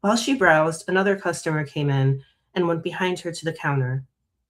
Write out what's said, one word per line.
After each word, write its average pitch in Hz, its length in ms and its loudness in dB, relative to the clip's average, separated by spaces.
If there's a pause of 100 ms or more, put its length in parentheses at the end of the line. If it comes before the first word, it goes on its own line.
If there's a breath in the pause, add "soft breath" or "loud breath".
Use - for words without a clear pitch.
While 208 160 2
she 240 180 0
browsed, 160 540 4
another 190 280 2
customer 165 480 -2
came 143 260 -4
in 135 320 2 (320 loud breath)
and 180 140 0
went 165 140 0
behind 180 380 -4
her 175 120 -8
to 160 120 -12
the 160 80 -4
counter. 135 520 -2 (460)